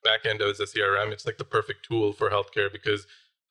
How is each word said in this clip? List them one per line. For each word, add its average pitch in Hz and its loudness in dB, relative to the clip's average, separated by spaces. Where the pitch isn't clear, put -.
back 110 2
end 107 0
as 101 0
a 101 -4
C 110 -2
R 98 4
M, 107 0
it's, 104 -12
like, 113 -6
the - -8
perfect - -4
tool 107 0
for 104 0
healthcare 101 0
because, 104 -4